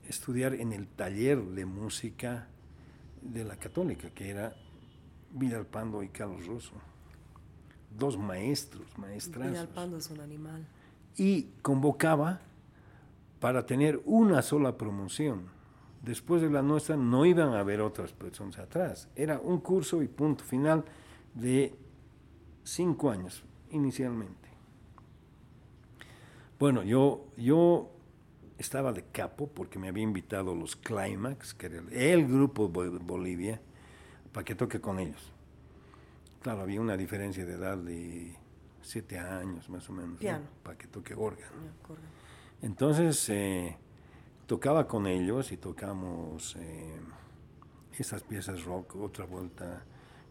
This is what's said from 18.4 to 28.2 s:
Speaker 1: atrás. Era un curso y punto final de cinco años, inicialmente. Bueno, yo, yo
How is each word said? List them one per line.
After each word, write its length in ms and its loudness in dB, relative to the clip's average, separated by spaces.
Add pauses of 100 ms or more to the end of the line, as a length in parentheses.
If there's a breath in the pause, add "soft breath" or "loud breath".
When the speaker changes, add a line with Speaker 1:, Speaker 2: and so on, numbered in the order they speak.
Speaker 1:
atrás. 560 -4
Era 260 0
un 200 0
curso 420 2
y 60 0
punto 340 0
final 420 4 (500 loud breath)
de 400 2 (880)
cinco 480 2
años, 320 -6 (280)
inicialmente. 800 -2 (2000 loud breath)
Bueno, 240 4
yo, 420 6 (100)
yo 540 6 (680)